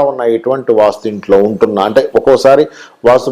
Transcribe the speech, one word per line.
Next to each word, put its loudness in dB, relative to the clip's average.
ఉన్నా, -6
ఎటువంటి -4
వాస్తు -2
ఇంట్లో 0
ఉంటున్నా, -2
అంటే 0
ఒక్కోసారి 2
వాస్తు 0